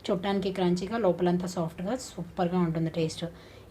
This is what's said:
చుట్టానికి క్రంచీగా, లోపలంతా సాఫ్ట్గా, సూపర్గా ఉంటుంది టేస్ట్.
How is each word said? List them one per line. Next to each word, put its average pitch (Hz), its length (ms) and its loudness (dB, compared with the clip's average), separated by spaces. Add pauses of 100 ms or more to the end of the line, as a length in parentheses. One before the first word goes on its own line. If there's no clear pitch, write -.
చుట్టానికి 196 520 0
క్రంచీగా, 185 400 2 (100)
లోపలంతా 180 400 4 (100)
సాఫ్ట్గా, 180 360 -2 (180)
సూపర్గా 175 460 -2 (100)
ఉంటుంది 165 220 0 (120)
టేస్ట్. 160 240 -2 (460)